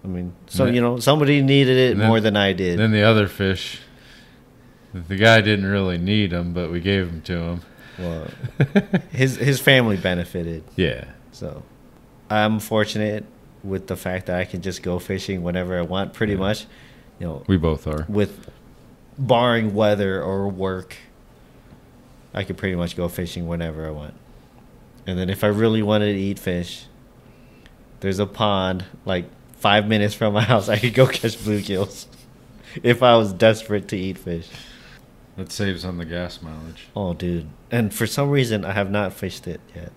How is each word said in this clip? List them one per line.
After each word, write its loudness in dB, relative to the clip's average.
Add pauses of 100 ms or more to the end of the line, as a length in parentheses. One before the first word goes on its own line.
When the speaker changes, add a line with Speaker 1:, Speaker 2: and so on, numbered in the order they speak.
Speaker 1:
I -14
mean, -8 (140)
so, 0
Speaker 2:
And 4
then 2
Speaker 1:
you 4
know, 2
somebody 4
needed 6
it 4
Speaker 2:
and 2
then 6
Speaker 1:
more 6
than 2
I 4
did. 0
Speaker 2:
Then 4
the 4
other 6
fish, -4 (1120)
the -8
guy 8
didn't 2
really 0
need 0
'em, -4
but -4
we -4
gave 0
'em -10
to -8
him. -4 (380)
Speaker 1:
Well, -8 (440)
Speaker 2:
<laughs> 0
Speaker 1:
his, 2
his 0
family 6
benefited. -4 (140)
Speaker 2:
Yeah. -2 (260)
Speaker 1:
So -12 (680)
I'm 2
fortunate -2 (400)
with -6
the -4
fact -6
that -2
I -2
can -8
just -8
go -2
fishing -6
whenever -4
I -2
want, -4
pretty -2
Speaker 2:
Yeah. -2
Speaker 1:
much. -2 (520)
You -8
know, -8
Speaker 2:
We 4
both 0
are. -4
Speaker 1:
with -4 (680)
barring 2
weather 2
or -2
work, -6 (1400)
I -4
can -8
pretty -4
much -4
go -4
fishing -8
whenever -6
I -8
want. -12 (920)
And -4
then -2
if -2
I 4
really 4
wanted 2
to -2
eat -4
fish, -6 (1160)
there's -2
a 0
pond, 0 (220)
like, -2 (320)
five 2
minutes 2
from -2
my 2
<laughs> 2
house. 2
I 2
could -2
go 8
catch -4
bluegills -4 (380)
<laughs> -18
if 4
I 8
was 2
desperate 2
to -6
eat -6
fish. -8 (880)
Speaker 2:
That -12
saves -4
on -6
the -8
gas -8
mileage. -16
Speaker 1:
Oh, -2
dude. -4 (220)
And 0
for -2
some -2
reason, 2
I -4
have 0
not -2
fished -10
it -10 (140)
yet. -14